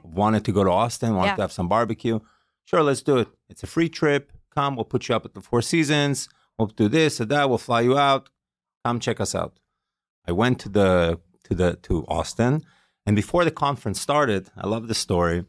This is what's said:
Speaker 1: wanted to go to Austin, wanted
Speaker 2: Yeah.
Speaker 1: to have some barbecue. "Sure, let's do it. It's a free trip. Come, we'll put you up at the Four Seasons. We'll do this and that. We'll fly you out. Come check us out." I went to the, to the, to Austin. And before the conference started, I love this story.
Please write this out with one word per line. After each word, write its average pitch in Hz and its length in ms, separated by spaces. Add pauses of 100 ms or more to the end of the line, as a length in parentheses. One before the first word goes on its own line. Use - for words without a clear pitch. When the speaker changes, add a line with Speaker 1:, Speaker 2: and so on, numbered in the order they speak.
Speaker 1:
wanted 104 420
to 107 80
go 98 120
to 92 60
Austin, 113 440
wanted 95 160
Speaker 2:
Yeah. 196 60
Speaker 1:
to 104 60
have 95 100
some 87 160
barbecue. 113 520 (460)
"Sure, 175 160
let's 139 200
do 143 160
it. 113 100 (200)
It's - 140
a - 40
free 165 220
trip. 143 440 (220)
Come, 143 220
we'll 113 100
put - 220
you 123 60
up 110 100
at - 100
the 101 60
Four 120 220
Seasons. 147 640 (300)
We'll 110 100
do 104 200
this 156 320
and 110 100
that. 147 180
We'll 120 100
fly 120 240
you 127 160
out. 135 320 (540)
Come 120 160
check 117 200
us 98 140
out." 87 240 (680)
I 87 60
went 120 280
to - 80
the, 90 520 (240)
to - 100
the, 87 280
to - 260
Austin. 113 540 (440)
And 104 100
before 170 280
the 160 60
conference 139 480
started, 123 560
I 95 120
love 113 220
this 113 100
story. 87 500